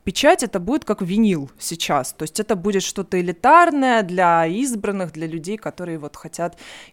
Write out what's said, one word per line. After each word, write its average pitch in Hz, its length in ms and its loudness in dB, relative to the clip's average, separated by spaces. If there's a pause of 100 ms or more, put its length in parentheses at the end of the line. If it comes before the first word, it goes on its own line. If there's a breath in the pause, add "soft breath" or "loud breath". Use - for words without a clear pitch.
печать — 294 440 2
это 196 120 -4
будет 220 260 -2
как 208 160 -2
винил 185 560 0
сейчас. 156 560 -4
То - 100 -12
есть 156 160 -6
это 214 160 0
будет 196 280 0
что-то 190 360 -4
элитарное 262 840 4
для 175 420 2
избранных, 202 680 -4
для 160 140 -8
людей, 165 320 -8
которые 165 400 -10
вот 147 180 -14
хотят 170 400 -8 (380 loud breath)